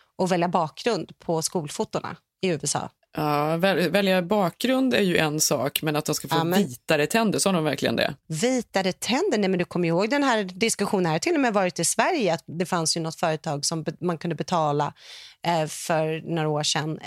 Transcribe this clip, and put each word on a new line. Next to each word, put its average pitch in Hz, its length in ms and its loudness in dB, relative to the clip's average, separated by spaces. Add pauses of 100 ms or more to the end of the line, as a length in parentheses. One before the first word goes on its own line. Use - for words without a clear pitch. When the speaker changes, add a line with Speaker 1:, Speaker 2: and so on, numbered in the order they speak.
(180)
Speaker 1:
och 185 140 2
välja 170 160 2
bakgrund 175 720 -2
på 160 240 -2
skolfotorna 165 760 -4 (260)
i 190 60 0
U 160 140 0
S - 140 -2
A. - 120 -4 (280)
Speaker 2:
Ja, 151 400 2
väl-, 175 340 2
välja 185 320 2
bakgrund 226 720 0
är - 80 4
ju 180 140 2
en 156 240 2
sak, 139 420 0
men 151 140 0
att 151 80 -2
de 151 100 -2
ska - 140 -8
få 165 80 2
Speaker 1:
Ja, 165 80 2
men 180 220 2
Speaker 2:
vitare 147 400 0
tänder, 220 320 0
sa 196 140 2
de 165 120 2
verkligen 135 320 0
det? - 180 0 (140)
Speaker 1:
Vitare 190 640 0
tänder? 277 460 -2
Nej, 202 100 2
men 190 100 0
du 165 60 0
kommer 175 240 -2
ihåg 180 220 2
den 285 120 2
här 226 220 2
diskussionen 185 680 0
här, 160 60 2
till 339 160 0
och 294 60 2
med 247 120 2
varit 190 260 0
i 170 60 0
Sverige, 240 500 2
att 165 120 -8
det 170 200 -4
fanns 165 300 0
ju 175 40 -4
något 160 200 -6
företag 156 440 -2
som 165 180 -2
be-, 156 180 -6
man 170 180 -2
kunde 170 180 -4
betala, 147 560 0 (540)
eh, 160 200 0
för 160 680 -4
några 156 140 0
år 151 140 -2
sedan, 156 440 -2